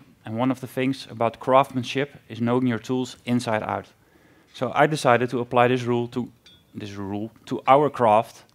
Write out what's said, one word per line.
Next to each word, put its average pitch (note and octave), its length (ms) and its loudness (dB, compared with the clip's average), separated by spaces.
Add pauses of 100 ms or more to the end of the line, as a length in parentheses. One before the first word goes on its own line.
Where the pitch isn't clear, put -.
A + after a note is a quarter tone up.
(260)
and A2 120 -10
one B2+ 120 -2
of B2+ 120 -6
the B2+ 60 -10
things C3 420 -6
about A2+ 320 -4
craftsmanship C3 760 0 (140)
is A2 100 -12
knowing B2 280 0
your A2+ 120 -2
tools B2+ 460 -6
inside A#2+ 380 -2
out. G2 240 -6 (680)
So B2 200 -6
I D3 140 4
decided B2+ 440 2
to B2 80 -4
apply B2 280 2
this B2 160 0
rule A#2+ 240 -2
to, A#2+ 240 -6 (420)
this G#2 200 -14
rule G2+ 360 -8 (160)
to - 220 -6
our C#3 240 6
craft, A2+ 520 2 (120)